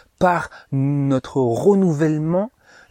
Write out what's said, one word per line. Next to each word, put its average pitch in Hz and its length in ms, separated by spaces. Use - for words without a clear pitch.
par 175 320
notre 139 680
renouvellement 160 1120